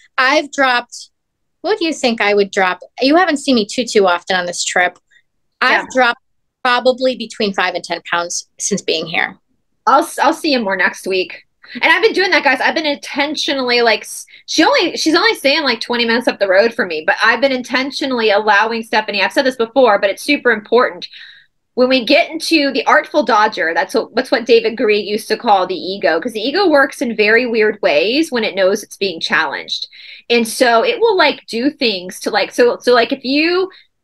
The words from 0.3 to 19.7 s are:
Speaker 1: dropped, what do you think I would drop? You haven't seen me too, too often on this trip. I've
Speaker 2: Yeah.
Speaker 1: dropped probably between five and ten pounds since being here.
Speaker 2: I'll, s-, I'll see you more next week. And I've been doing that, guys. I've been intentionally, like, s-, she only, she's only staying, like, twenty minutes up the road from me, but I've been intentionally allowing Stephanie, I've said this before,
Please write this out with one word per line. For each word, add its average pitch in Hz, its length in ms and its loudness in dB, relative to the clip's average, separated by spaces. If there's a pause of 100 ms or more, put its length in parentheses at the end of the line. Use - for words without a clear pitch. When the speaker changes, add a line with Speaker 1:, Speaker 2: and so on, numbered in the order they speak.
Speaker 1:
dropped, 247 580 -2 (520)
what 415 180 -2
do 339 60 -2
you 311 80 -2
think 240 260 -2
I 208 140 2
would 202 180 2
drop? 185 280 -2 (220)
You 277 140 4
haven't 339 220 2
seen 277 180 0
me 214 100 0
too, - 200 -6
too 196 220 2
often 175 280 0
on 180 100 -2
this 175 200 -8
trip. 180 320 -2 (640)
I've 277 220 0
Speaker 2:
Yeah. - 100 -10
Speaker 1:
dropped 247 280 0 (420)
probably 254 520 0
between 226 380 -6
five 185 220 -2
and 165 80 -8
ten 170 260 -8
pounds 175 400 -4 (100)
since - 220 -4
being 165 260 -2
here. - 300 -4 (500)
Speaker 2:
I'll, 277 160 4
s-, - 160 -10
I'll 262 140 2
see 311 180 -2
you 254 80 2
more 196 160 -2
next 190 320 -2
week. 185 380 -4 (280)
And 247 120 -6
I've 339 160 4
been 440 100 4
doing 370 200 0
that, 302 120 2
guys. 269 160 2
I've 233 160 -2
been 320 100 -2
intentionally, 277 960 -2
like, 220 200 2
s-, - 240 -16 (200)
she - 160 -2
only, 392 360 2
she's 311 180 0
only 415 200 2
staying, 294 280 0
like, 240 160 0
twenty 233 260 -2
minutes 233 220 0
up - 100 -2
the 202 100 -2
road 208 260 4
from 185 160 -4
me, 156 160 -6
but 190 180 2
I've 233 160 2
been 269 140 2
intentionally 254 800 -2
allowing 220 520 2
Stephanie, 214 380 -2
I've 196 100 0
said 277 140 0
this 262 100 -2
before, 226 420 2